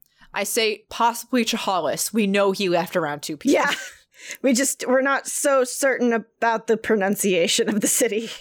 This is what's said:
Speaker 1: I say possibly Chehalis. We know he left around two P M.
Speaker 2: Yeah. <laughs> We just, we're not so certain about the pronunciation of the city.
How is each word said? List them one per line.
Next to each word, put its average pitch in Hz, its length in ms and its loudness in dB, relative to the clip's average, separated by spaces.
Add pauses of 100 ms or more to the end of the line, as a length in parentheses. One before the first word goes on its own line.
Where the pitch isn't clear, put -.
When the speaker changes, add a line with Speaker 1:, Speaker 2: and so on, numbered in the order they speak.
(360)
Speaker 1:
I 202 60 -4
say 220 460 -2
possibly 233 560 0
Chehalis. 180 680 -2
We 214 140 2
know 196 240 2
he 190 180 -2
left 175 280 0
around 147 260 -2
two 156 140 -8
P 285 200 2
M. 294 120 2
Speaker 2:
Yeah. 277 100 -2
<laughs> - 60 -12 (580)
We 262 120 4
just, 247 340 -2
we're 262 140 4
not 277 240 0
so 269 380 2
certain 247 500 0
about 226 520 -2
the 220 120 2
pronunciation 196 880 0
of 214 140 0
the 214 60 0
city. 220 420 0 (100)